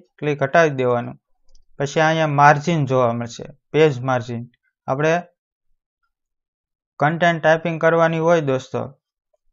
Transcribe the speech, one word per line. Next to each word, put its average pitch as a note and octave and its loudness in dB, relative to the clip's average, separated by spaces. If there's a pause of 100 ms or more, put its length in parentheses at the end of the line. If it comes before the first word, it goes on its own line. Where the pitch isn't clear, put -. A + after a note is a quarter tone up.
(180)
ક્લિક D3 -4
હટાવી D#3+ 2
દેવાનું. B2 -4 (580)
પછી C#3+ -4
અહીંયા D#3+ 2
માર્જિન D3 2
જોવા B2+ 0
મળશે, A#2+ -10 (280)
પેજ D3 2
માર્જિન. B2 -6 (360)
આપણે D#3 -2 (1800)
કન્ટેન્ટ E3 0
ટાઇપિંગ D#3+ 0
કરવાની E3 2
હોય E3 2
દોસ્તો, C3 -6 (580)